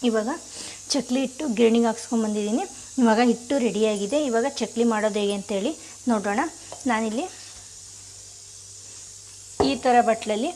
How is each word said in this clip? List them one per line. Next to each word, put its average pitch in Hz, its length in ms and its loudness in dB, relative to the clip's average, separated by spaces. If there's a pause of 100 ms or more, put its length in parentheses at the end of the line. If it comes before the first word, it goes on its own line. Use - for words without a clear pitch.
ಇವಾಗ 220 200 0 (640)
ಚಕ್ಲಿ 254 320 0
ಹಿಟ್ಟು 285 200 -6 (140)
ಗಿರಣಿಗೆ 233 320 6
ಹಾಕ್ಸ್ಕೊಂಬಂದಿದ್ದೀನಿ. 214 760 -2 (360)
ಇವಾಗ 226 200 6 (100)
ಹಿಟ್ಟು 254 240 -2 (100)
ರೆಡಿಯಾಗಿದೆ. 208 520 0 (120)
ಇವಾಗ 233 180 2 (120)
ಚಕ್ಲಿ 233 340 0
ಮಾಡೋದು 214 280 0
ಹೇಗೆ 202 160 0
ಅಂತೇಳಿ 202 340 -2 (400)
ನೋಡೋಣ. 208 280 0 (500)
ನಾನಿಲ್ಲಿ 226 360 -2 (2500)
ಈ - 20 2 (140)
ಥರ 247 100 8 (140)
ಬಟ್ಲಲ್ಲಿ 220 460 0